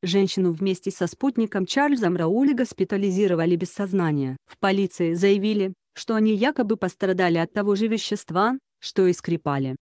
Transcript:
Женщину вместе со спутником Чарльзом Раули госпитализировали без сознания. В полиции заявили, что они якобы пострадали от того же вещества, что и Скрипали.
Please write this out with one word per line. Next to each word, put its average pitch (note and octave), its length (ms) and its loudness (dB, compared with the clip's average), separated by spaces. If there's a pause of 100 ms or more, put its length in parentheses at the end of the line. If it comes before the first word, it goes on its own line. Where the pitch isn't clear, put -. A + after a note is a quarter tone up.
Женщину F#3 500 2
вместе F#3+ 380 -2
со F3+ 160 -4
спутником A3 580 -2
Чарльзом B3+ 500 0
Раули G#3+ 380 2
госпитализировали F#3+ 1040 0
без F3 140 -6
сознания. D#3 760 -2
В - 140 -20
полиции F#3+ 560 0
заявили, G3 580 2 (220)
что - 200 -4
они A3 180 4
якобы A3+ 440 0
пострадали F3+ 600 0
от E3+ 120 -2
того G3+ 240 0
же A3 120 0
вещества, G#3+ 680 -2 (220)
что - 280 0
и F3+ 60 2
Скрипали. C#3 640 -4 (100)